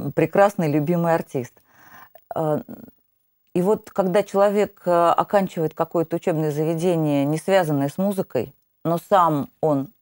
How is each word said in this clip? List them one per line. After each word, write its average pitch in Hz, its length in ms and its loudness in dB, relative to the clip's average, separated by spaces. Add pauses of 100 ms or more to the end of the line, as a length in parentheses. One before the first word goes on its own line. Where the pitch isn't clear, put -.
(160)
прекрасный, 170 560 2
любимый 165 420 0
артист. 147 400 -6 (800)
Э, 156 260 -2 (920)
и 180 60 0
вот 208 300 -2
когда 190 320 0
человек, 196 600 0
э, 180 60 0 (260)
оканчивает 175 580 -2
какое-то 165 400 -4
учебное 160 360 -2
заведение, 156 720 0
не 151 120 -2
связанное 156 520 0
с - 80 -16
музыкой, 190 560 -4 (320)
но 165 120 -2 (120)
сам 165 400 2 (120)
он 143 280 0 (120)